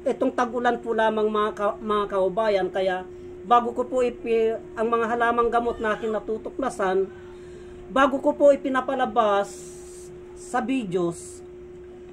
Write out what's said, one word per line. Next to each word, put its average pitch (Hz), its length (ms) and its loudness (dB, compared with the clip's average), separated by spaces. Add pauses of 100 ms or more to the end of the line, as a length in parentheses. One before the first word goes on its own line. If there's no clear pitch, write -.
itong 254 320 0
tag-ulan 240 480 0
po 233 80 -4
lamang, 214 400 2
mga 214 240 2
ka-, 202 240 -2
mga 208 320 0
kaubayan, 190 560 2
kaya 185 400 -2 (400)
bago 240 240 6
ko 247 160 -2
po 254 160 2
ipi-, 226 560 0 (160)
ang 226 160 0
mga 233 240 2
halamang 233 320 2
gamot 233 320 0
na 214 160 0
aking 220 160 -4
natutuklasan, 208 960 -2 (800)
bago 269 320 4
ko 285 160 2
po 285 160 8
ipinapalabas 254 960 2 (880)
sa - 240 -2
videos, 196 800 -2 (720)